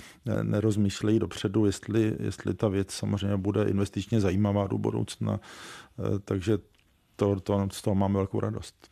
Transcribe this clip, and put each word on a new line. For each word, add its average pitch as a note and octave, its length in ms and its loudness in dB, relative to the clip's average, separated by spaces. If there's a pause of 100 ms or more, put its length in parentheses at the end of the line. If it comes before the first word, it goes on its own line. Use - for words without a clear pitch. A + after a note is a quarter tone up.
(260)
ne-, G#2+ 180 -2
nerozmýšlejí G#2+ 760 2
dopředu, G2+ 460 0
jestli, G#2+ 540 0
jestli G2+ 340 -4
ta A2 140 0
věc G2 240 0
samozřejmě G2+ 460 -2
bude G2+ 260 0
investičně G2+ 580 0
zajímavá G2+ 460 2
do G#2+ 100 -2
budoucna. G#2+ 640 -2 (600)
Eh, G#2 260 0
takže G2+ 320 0 (580)
to, G2+ 240 2
to, G2+ 320 0
z - 100 -12
toho G#2 140 2
mám G2 180 2
velkou G2 260 0
radost. G#2+ 360 -6 (160)